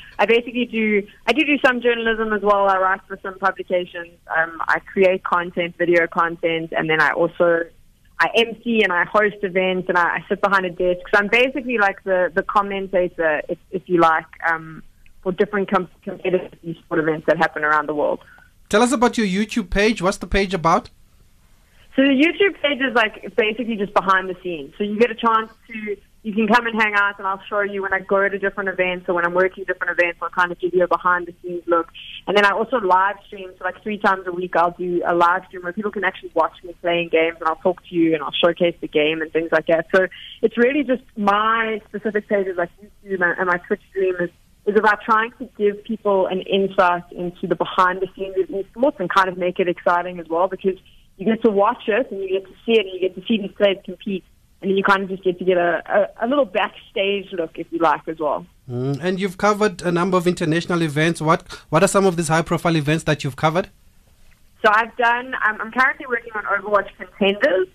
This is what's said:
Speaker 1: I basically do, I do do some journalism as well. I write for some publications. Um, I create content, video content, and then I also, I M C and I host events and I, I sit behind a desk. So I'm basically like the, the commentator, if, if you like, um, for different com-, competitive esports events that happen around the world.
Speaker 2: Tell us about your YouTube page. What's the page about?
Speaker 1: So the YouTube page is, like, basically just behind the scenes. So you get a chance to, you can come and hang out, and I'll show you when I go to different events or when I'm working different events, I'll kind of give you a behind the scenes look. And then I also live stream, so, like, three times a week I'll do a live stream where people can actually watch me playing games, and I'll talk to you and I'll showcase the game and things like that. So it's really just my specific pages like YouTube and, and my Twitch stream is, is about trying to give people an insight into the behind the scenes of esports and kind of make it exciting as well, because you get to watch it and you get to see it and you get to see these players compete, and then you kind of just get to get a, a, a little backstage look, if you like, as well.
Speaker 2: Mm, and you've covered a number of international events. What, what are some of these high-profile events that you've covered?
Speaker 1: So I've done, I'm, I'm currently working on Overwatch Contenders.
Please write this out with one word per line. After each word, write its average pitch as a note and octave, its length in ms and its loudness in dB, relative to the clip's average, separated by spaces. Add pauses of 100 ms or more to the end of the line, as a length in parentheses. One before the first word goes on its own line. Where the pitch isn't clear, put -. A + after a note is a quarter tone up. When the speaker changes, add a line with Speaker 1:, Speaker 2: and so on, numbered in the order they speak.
(180)
Speaker 1:
I G#3 60 2
basically A#3 400 2
do, G#3+ 420 0 (200)
I A#3 80 2
do D4 100 2
do C#4+ 200 2
some B3 180 2
journalism A3+ 500 0
as G#3 80 0
well. G3+ 260 4
I F#3+ 120 4
write F#3+ 280 2
for G3 160 -12
some F#3+ 160 -12
publications. F3+ 680 -4 (260)
Um, E3 320 -2
I D#3+ 120 0
create F#3 440 2
content, F3 540 -2
video E3+ 300 4
content, E3 680 -2
and D#3+ 140 -2
then D#3 140 2
I C#3+ 80 4
also, E3+ 540 2 (540)
I E3 160 2
M A3+ 300 0
C A3+ 180 0
and F#3+ 80 2
I F3 140 2
host G#3 380 0
events F#3 480 -2
and F3+ 80 2
I, E3 180 2
I F3 140 -8
sit G3 100 -4
behind G3 240 2
a F3+ 60 -4
desk. F3+ 420 -2
So G#3+ 60 6
I'm G3+ 100 0
basically B3 480 0
like G3 280 0
the, F3+ 300 0
the F#3+ 80 0
commentator, F#3+ 1080 0
if, - 80 -8 (120)
if F#3 160 -6
you F3 140 2
like, E3 240 4 (260)
um, D#3+ 320 -6 (400)
for F#3+ 100 -4
different G3 380 -2
com-, F#3 200 0 (120)
competitive - 600 -4
esports E3 360 -6
events D#3 260 -2
that D#3 100 2
happen D#3+ 280 -2
around D3+ 220 2
the D#3 80 -4
world. D3 260 -2 (500)
Speaker 2:
Tell G#3+ 120 4
us B3 100 2
about A#3+ 260 2
your A3 80 2
YouTube G3+ 420 -2
page. G#3 320 2
What's F#3 160 0
the - 100 -12
page G3 280 0
about? E3+ 340 2 (1040)
Speaker 1:
So C4+ 80 4
the C#4 60 6
YouTube E4 520 2
page C#4+ 220 -2
is, B3 120 -2
like, G#3+ 420 -2
basically A3 400 -2
just F#3+ 180 -4
behind F#3+ 340 2
the F3+ 140 -8
scenes. D#3+ 340 -10
So G#3 80 -4
you G#3 140 -4
get A#3 120 4
a A3 40 -10
chance A3 360 0 (180)
to, G#3+ 280 -10 (280)
you A3 100 -6
can A3 120 2
come A#3 200 4
and A3+ 120 -4
hang G#3+ 160 2
out, G3+ 240 0
and G3+ 80 -8
I'll F#3+ 220 -4
show G#3 140 0
you G3+ 180 -4
when F#3+ 140 -4
I F#3+ 60 0
go G3 280 2
to G3 100 -6
different G3 300 -4
events F3+ 400 -2
or F#3 60 0
when F3 100 0
I'm F3 80 -2
working F#3 320 0
different F3+ 340 -4
events, F3 220 0
I'll E3+ 80 -4
kind F3 240 0
of - 80 -14
give F3 140 -2
you F3+ 100 4
a F3 40 2
behind F3+ 380 0
the F3 140 -14
scenes F3 260 -10
look. E3+ 220 0 (380)
And F3+ 100 2
then G#3 80 6
I G3+ 60 4
also A3 260 -2
live F#3+ 400 2 (100)
stream, F#3 300 -16
so, - 80 -10
like, F3+ 180 -8
three G#3+ 140 -6
times F#3+ 300 0
a F3+ 60 -6
week F3+ 240 -6
I'll F3 160 2
do F3 340 -2
a F3 80 2
live F3 320 2
stream F3+ 160 -16
where F3 100 -8
people G#3 180 -6
can G3+ 140 -6
actually F#3+ 300 -6
watch D#3+ 180 0 (100)
me F3 200 -16
playing E3+ 260 -2
games, E3 320 0
and D#3+ 80 -2
I'll D#3+ 80 0
talk - 320 -2
to F3+ 60 -10
you E3 180 2
and D3+ 100 0
I'll - 120 -8 (100)
showcase E3+ 380 0
the D#3+ 60 -8
game D#3 340 0
and D#3 100 -8
things D#3+ 180 -2
like D#3+ 180 0
that. E3 260 2
So F#3+ 120 4 (360)
it's A#3 160 0
really C4+ 260 2
just B3 180 -2 (140)
my A3 720 0
specific G#3 400 -4
pages F#3+ 300 0
like F3 100 -2 (100)
YouTube G3 440 -8
and, E3+ 160 0
and F#3 80 -2
my F3+ 100 2 (100)
Twitch G#3 220 -4
stream F#3 320 -2
is, F3 80 -2 (380)
is G3+ 100 2
about G#3 240 2
trying A3+ 380 0
to A#3+ 180 -12
give G3+ 280 0
people G3+ 420 0
an F#3 160 -4
insight F#3+ 680 0
into F3+ 340 -8
the F3 80 0
behind F3+ 480 0
the F#3 120 -4
scenes F#3+ 220 -8
of B3+ 120 -2
esports A#3 520 -2
and F3+ 80 -4
kind F#3 220 2
of F3 80 -8
make F3+ 220 -2
it F3+ 60 0
exciting F3 540 -2
as D#3+ 80 -14
well, E3 180 0
because F#3+ 300 -2 (420)
you - 60 -8
get A3+ 180 0
to A3+ 80 4
watch G3+ 360 2
it A3+ 240 0
and G3 100 -8
you F#3+ 80 -6
get F#3+ 160 -2
to - 80 -20 (140)
see A#3 60 0
it A3 120 4
and F#3+ 80 -12
you F#3 80 -8
get F#3 140 -2
to F#3 120 -14
see A3+ 120 2
these G3 180 -8
players G3 300 2
compete, F#3+ 360 -8 (380)
and F#3+ 100 -2
then G3 60 2
you G3 60 2
kind G3 200 2
of F#3+ 60 -6
just F#3+ 140 -8
get F3+ 160 -2
to F3+ 80 -8
get F#3 100 4
a, F3 540 0 (100)
a, A3+ 60 -4
a - 20 -2
little C#4 160 2
backstage G3 880 -4
look, E3 220 -6
if E3+ 160 -12
you E3+ 80 -4
like, D#3 280 0
as D#3+ 120 -8
well. A#2+ 260 -2 (260)
Speaker 2:
Mm, C3 300 -4
and F#3 180 -4
you've F#3+ 200 -6
covered G3+ 420 0
a F3 100 -4
number F3+ 280 2
of E3+ 80 -2
international E3+ 560 0
events. D#3+ 400 0
What, D#3+ 280 0 (200)
what D#3+ 120 2
are G3 60 6
some G3 160 2
of F3+ 120 2
these E3 120 -2
high-profile E3 480 0
events D#3 280 0
that D3+ 200 -2
you've C#3 120 -8
covered? D#3+ 340 0 (920)
Speaker 1:
So A3 80 6
I've A3 280 2
done, B3 420 0
I'm, G#3+ 180 0
I'm A3 140 -10
currently C#4 340 0
working A#3 280 -6
on G#3+ 100 -6
Overwatch G3+ 440 0 (100)
Contenders. G#3 760 0